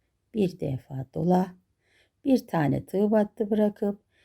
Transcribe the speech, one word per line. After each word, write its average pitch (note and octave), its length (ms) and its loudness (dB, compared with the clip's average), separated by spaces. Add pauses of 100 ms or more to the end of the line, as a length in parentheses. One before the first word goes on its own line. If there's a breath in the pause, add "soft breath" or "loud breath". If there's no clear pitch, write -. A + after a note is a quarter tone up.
(340)
Bir F#3 260 -2
defa C3+ 540 -8
dola. F3+ 400 0 (720)
Bir C4+ 220 2
tane C#3+ 400 -2
tığ G#3 240 0
battı G#3 400 0
bırakıp G#3 520 0 (220)